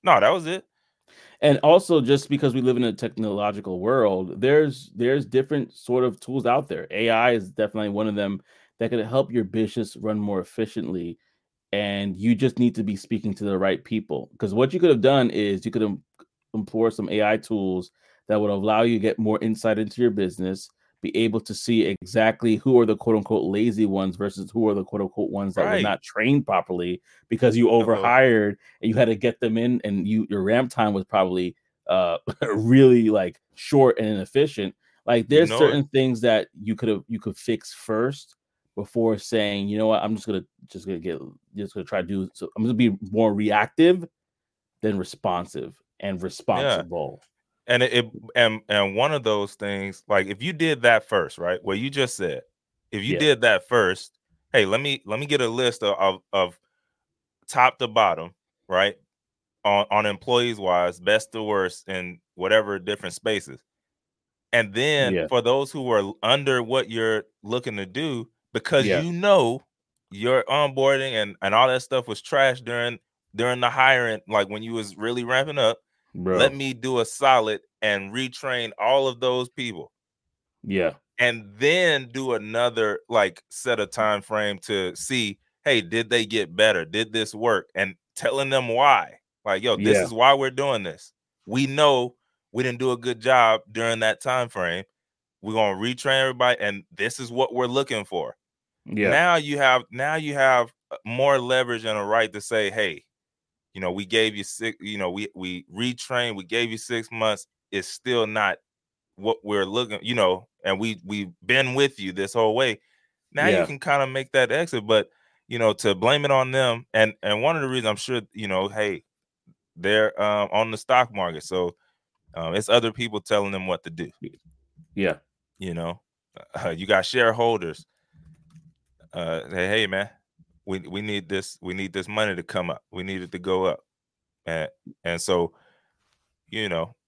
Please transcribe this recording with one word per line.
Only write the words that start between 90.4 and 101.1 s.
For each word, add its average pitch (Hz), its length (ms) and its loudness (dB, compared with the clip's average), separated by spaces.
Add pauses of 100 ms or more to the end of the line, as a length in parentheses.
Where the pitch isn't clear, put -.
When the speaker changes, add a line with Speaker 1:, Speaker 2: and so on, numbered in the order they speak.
Speaker 1:
doing 127 340 -4
this. - 280 -12 (340)
We 127 220 -2
know 135 480 4 (380)
we 123 100 -2
didn't 120 160 -4
do 127 120 0
a 123 60 -2
good 117 220 -6
job 117 500 4
during 113 300 -2
that 110 220 0
time 127 260 -2
frame. 92 380 -4 (560)
We're 107 120 -8
gonna 104 240 2
retrain 127 440 -2
everybody, 123 400 0
and 101 300 -6
this 110 280 -6
is 120 100 -10
what 120 240 -2
we're 123 140 0
looking 123 380 -4
for." 76 320 -8 (480)
Speaker 2:
Yeah. 101 240 0
Speaker 1:
Now 170 260 4
you 147 220 -2
have, 127 340 4
now 143 240 -4
you 156 200 -6
have, 127 360 2 (200)
uh, - 140 -12
more 131 340 2